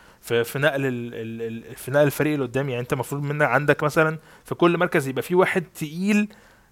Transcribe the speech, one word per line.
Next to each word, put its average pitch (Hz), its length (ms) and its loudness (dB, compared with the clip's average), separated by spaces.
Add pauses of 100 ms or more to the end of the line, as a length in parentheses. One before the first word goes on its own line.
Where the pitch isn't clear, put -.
(220)
في، 117 220 -2
في - 160 -6
نقل 139 260 0
ال-، 120 280 -4
ال-، 113 280 -10 (300)
ال-، - 40 -16
في - 160 -12
نقل 147 140 6
الفريق 147 280 2
اللي 139 120 0
قدام. 131 240 -2
يعني 120 120 -4
انت 123 120 -6
المفروض 139 300 -4
منك 147 240 -2
عندك 143 360 2
مثلًا 156 340 2 (280)
في 127 100 -8
كل 170 220 4
مركز 175 300 0
يبقى 127 140 -4
في 175 140 -4
واحد 180 280 2 (120)
تقيل 196 520 0 (440)